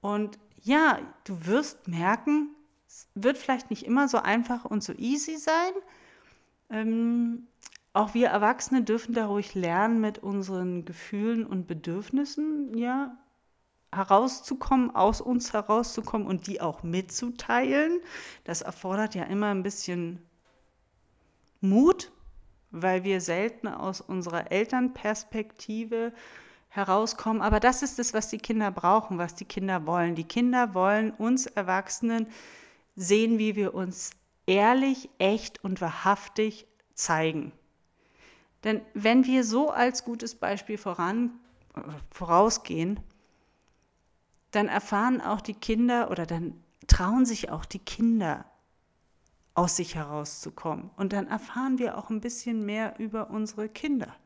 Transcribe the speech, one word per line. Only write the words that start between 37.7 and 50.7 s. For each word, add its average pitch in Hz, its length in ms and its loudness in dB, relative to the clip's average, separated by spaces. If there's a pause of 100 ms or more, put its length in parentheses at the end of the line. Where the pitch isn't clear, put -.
Denn 220 160 0 (120)
wenn 226 320 6
wir 254 200 4
so 247 240 2
als 254 340 2
gutes 233 320 -8
Beispiel 202 420 -4
voran, 202 540 -2 (440)
äh, - 40 -8 (320)
vorausgehen, 180 880 2 (1500)
dann 208 160 2
erfahren 214 540 0
auch 208 180 -2
die 214 140 -10
Kinder 240 580 0
oder 170 140 -4
dann 165 360 -6 (260)
trauen 220 380 4
sich 233 260 -6
auch 151 120 -8
die - 160 -12
Kinder, 220 640 0 (1120)
aus 175 240 2
sich 175 180 -6
herauszukommen. 151 1000 -8